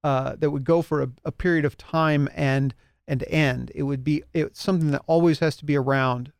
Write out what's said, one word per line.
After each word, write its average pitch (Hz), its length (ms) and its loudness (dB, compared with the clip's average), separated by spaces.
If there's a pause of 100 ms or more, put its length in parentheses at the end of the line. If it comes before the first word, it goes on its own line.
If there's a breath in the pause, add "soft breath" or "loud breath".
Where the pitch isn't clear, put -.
uh, 135 320 -2
that 147 140 0
would 143 120 -4
go 165 200 2
for 151 200 -2
a, 131 60 -4 (160)
a 139 80 -4
period 165 320 0
of 143 120 -2
time 151 580 0
and, 135 380 0 (360)
and 131 160 -2
end. 127 500 0
It 147 80 -6
would 139 220 -4
be, 151 180 0 (100)
it's - 300 -4
something 160 300 2
that 139 160 -2
always 165 320 4
has 160 160 0
to - 80 -18
be 147 100 0
around 131 640 0